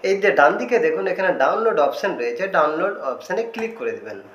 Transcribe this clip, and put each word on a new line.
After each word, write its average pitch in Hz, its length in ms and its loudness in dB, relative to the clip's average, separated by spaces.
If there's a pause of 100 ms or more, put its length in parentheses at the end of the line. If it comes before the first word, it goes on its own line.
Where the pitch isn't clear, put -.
এই 196 160 2
যে 202 60 6 (100)
ডান 147 200 8
দিকে 247 260 0
দেখুন 160 180 0 (100)
এখানে 190 160 0 (120)
ডাউনলোড 196 360 2 (100)
অপশন - 240 -2 (100)
রয়েছে, 120 220 -4 (120)
ডাউনলোড 165 400 0 (160)
অপশনে 196 320 -6 (100)
ক্লিক 226 260 -6
করে 117 180 -4
দেবেন। 104 200 -14 (180)